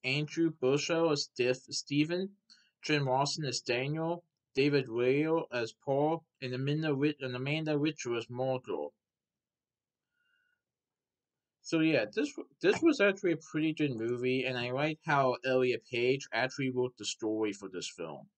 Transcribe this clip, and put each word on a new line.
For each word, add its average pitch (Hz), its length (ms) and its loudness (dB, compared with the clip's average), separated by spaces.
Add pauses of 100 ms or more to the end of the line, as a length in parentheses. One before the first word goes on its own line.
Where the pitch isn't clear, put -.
Andrew 160 460 0
Bushell 156 600 0
as 147 140 0
Steph-, 127 460 -2
Stephen. 170 600 -2 (520)
Jim 147 240 0
Lawson 143 380 0
as 127 160 -4
Daniel. 160 640 -2 (300)
David 139 340 2
Rayo 143 640 2
as 117 220 -4 (100)
Paul. 151 400 0 (160)
And 123 140 -6
Amanda 147 400 0
Rich-, 147 260 0
and 127 160 -6
Amanda 151 400 -2
Richter 143 400 -2
as 113 140 -6
Margot. 123 600 -4 (2750)
So 165 180 0
yeah, 151 240 4 (100)
this, 147 160 0 (300)
this 196 220 4
was 320 180 4
actually 196 320 4
a 156 60 -2
pretty 160 340 -2
good 143 240 0
movie, 123 480 0
and 127 140 -2
I 123 140 -4
like 151 340 -2
how 139 300 2 (100)
Elliot 127 440 2
Page 123 400 0
actually 131 380 -2
wrote 123 300 -2
the 104 80 -8
story 110 480 -2
for 101 160 -12
this 87 180 -8
film. 76 380 -10 (120)